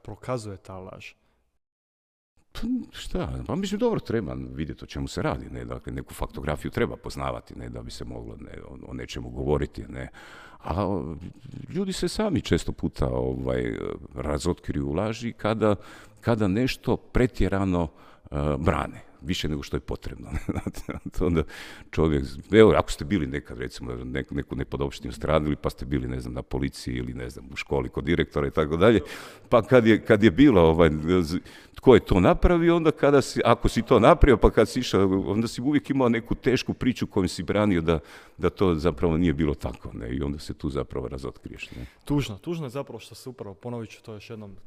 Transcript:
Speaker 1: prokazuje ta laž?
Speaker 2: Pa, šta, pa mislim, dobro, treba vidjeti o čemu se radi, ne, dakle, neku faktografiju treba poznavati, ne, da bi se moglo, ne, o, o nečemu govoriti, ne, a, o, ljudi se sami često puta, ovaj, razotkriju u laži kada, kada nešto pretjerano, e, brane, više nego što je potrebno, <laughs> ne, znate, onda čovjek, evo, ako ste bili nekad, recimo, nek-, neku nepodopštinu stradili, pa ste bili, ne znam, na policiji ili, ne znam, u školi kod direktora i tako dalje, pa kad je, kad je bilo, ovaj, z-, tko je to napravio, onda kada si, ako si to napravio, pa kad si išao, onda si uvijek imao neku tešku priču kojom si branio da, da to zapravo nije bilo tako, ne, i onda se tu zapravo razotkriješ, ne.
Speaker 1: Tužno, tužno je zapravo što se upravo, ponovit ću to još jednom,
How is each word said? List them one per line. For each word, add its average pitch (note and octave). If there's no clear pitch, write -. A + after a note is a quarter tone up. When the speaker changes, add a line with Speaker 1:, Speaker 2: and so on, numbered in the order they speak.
Speaker 1:
prokazuje G#2+
ta F#2+
laž? -
Speaker 2:
Pa, -
šta, D3+
pa A2+
mislim, G3
dobro, G#3+
treba F#2
vidjeti D2
o -
čemu C#2
se F2
radi, F#2
ne, B1
dakle, B1
neku C2
faktografiju D2
treba A2
poznavati, -
ne, A2
da -
bi B2
se -
moglo, -
ne, -
o, -
o -
nečemu B1
govoriti, C2
ne, C2
a, E2+
o, E2
ljudi F#3+
se F3+
sami G3+
često -
puta, -
ovaj, B1+
razotkriju D2
u C#2+
laži A2
kada, G#2+
kada G#2+
nešto A#2
pretjerano, F#2+
e, C#2+
brane, D2+
više D#2+
nego D2
što -
je C#2
potrebno, B1+
<laughs> -
ne, D2+
znate, -
onda E2
čovjek, D2+
evo, G#2+
ako -
ste -
bili D2+
nekad, C2+
recimo, B1
nek-, B1+
neku C2+
nepodopštinu C2+
stradili, D2
pa D2
ste -
bili, B1+
ne B1+
znam, B1
na B1+
policiji C2
ili, B1
ne B1
znam, -
u -
školi C2+
kod -
direktora D#2
i C2+
tako D#2
dalje, G#2
pa A#2
kad A#2+
je, A2
kad G#2+
je A2
bilo, G#2
ovaj, D#2+
z-, D#2+
tko B2
je F#2+
to G2
napravio, E3+
onda D#3+
kada C#3+
si, -
ako A#2
si A2+
to A#2+
napravio, C3+
pa G#2+
kad A2
si B2+
išao, G2
onda G#2+
si -
uvijek C#3
imao C3+
neku A#2
tešku -
priču A#2+
kojom F#2
si -
branio G2
da, E2
da E2+
to F#2
zapravo E2
nije E2+
bilo D2
tako, -
ne, A1+
i C#2
onda C#2+
se -
tu D2+
zapravo C2
razotkriješ, -
ne. B1
Speaker 1:
Tužno, C3+
tužno E3
je B2
zapravo A#2+
što -
se -
upravo, G#2
ponovit A#2
ću -
to A2+
još G2+
jednom, G#2+